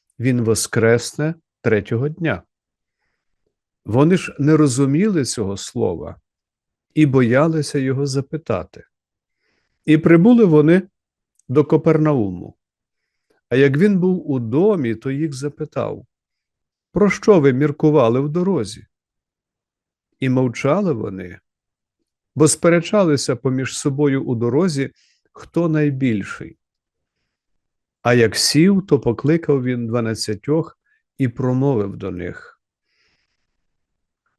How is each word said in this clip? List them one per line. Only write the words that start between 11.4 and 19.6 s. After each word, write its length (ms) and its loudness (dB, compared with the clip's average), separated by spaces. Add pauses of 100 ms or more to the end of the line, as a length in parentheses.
до 160 2
Капернауму. 920 0 (920)
А 80 -2
як 200 4
він 220 4
був 320 -2
у 80 -2
домі, 560 0
то 160 -8
їх 240 -6
запитав: 720 -8 (840)
«Про 180 2
що 300 2
ви 120 4
міркували 680 2
в 80 -4
дорозі?» 580 -6 (1300)